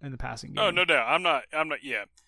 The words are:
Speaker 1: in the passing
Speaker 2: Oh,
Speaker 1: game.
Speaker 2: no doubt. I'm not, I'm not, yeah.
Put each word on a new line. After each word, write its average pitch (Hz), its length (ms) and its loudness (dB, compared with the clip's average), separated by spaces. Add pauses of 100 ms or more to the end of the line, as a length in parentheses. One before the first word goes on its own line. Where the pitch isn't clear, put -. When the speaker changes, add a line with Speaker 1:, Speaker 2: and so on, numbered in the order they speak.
Speaker 1:
in 139 80 -10
the 123 60 -12
passing 123 400 -8
Speaker 2:
Oh, 208 100 2
Speaker 1:
game. 170 80 0
Speaker 2:
no 180 100 4
doubt. 135 220 4
I'm 165 160 2
not, 143 200 2 (100)
I'm 156 140 0
not, 143 160 -6
yeah. 113 200 -4 (240)